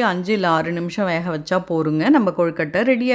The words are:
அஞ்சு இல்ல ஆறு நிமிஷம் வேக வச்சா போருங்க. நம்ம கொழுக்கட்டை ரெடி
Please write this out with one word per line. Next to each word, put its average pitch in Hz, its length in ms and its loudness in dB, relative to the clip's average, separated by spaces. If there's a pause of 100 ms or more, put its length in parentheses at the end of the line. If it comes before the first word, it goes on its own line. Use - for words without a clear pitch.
அஞ்சு 180 240 -2
இல்ல 196 120 0 (120)
ஆறு 160 200 0
நிமிஷம் 175 360 -4
வேக 170 120 -2 (120)
வச்சா 156 200 -2 (140)
போருங்க. 156 380 0
நம்ம 247 280 4
கொழுக்கட்டை 165 420 0 (120)
ரெடி 247 240 0